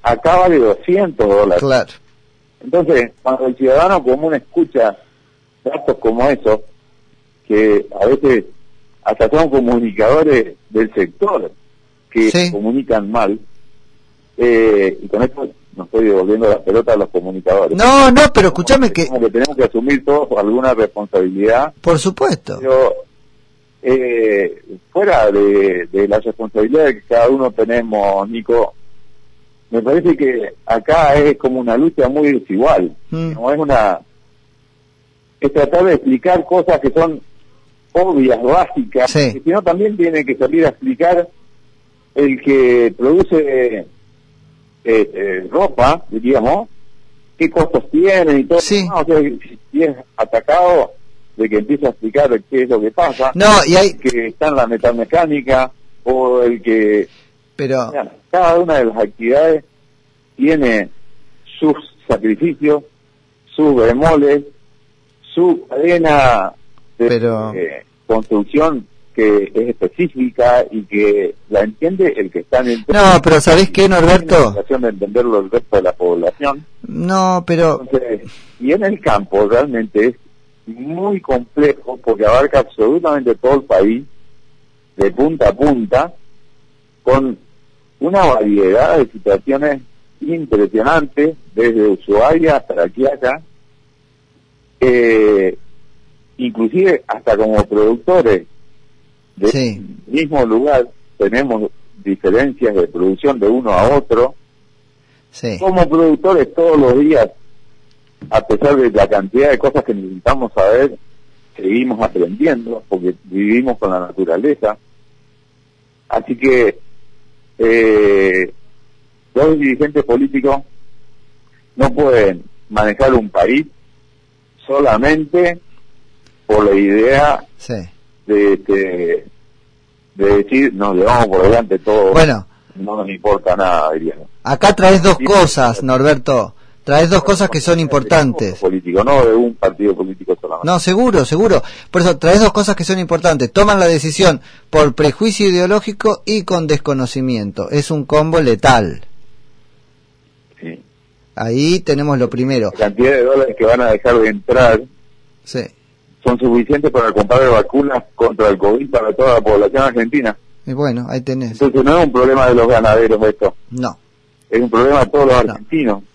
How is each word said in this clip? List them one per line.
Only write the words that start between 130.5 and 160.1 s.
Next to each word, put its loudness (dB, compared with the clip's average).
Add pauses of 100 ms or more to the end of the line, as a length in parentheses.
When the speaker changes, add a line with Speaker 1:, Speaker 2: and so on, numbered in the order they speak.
Speaker 1:
"Nos -2
llevamos 2
por 2
delante 2
todo, 2
Speaker 2:
Bueno. 2 (300)
Speaker 1:
no -10
nos -8
importa -2
nada", 0
diríamos. -8 (160)
Speaker 2:
Acá 2
traes 4
dos 4
Speaker 1:
Sí. -4
Speaker 2:
cosas, 2
Norberto. 0 (300)
Traes 2
dos 2
cosas 0
que -4
son 0
importantes. -2
Speaker 1:
Político, -2
no 4
de 4
un 0
partido -2
político -6
solamente. -8
Speaker 2:
No, 0
seguro, 0
seguro. 0 (300)
Por 0
eso, 0
traes 4
dos 4
cosas 0
que -6
son -4
importantes. -2
Toman 2
la 2
decisión 0 (280)
por 2
prejuicio 0
ideológico -2
y -4
con -4
desconocimiento. -4
Es -2
un -4
combo 0
letal. 0 (1600)
Speaker 1:
Sí. -18 (540)
Speaker 2:
Ahí 0
tenemos -2
lo 0
primero. -2
Speaker 1:
La -16
cantidad 0
de 2
dólares 0
que -2
van 2
a 2
dejar 2
de 4
entrar 2 (640)
Speaker 2:
Sí. -10 (640)
Speaker 1:
son 0
suficientes 0
para 0
comprar 2
vacunas 0 (140)
contra 0
el 0
covid 0
para -2
toda 2
la 4
población 2
argentina. -2 (300)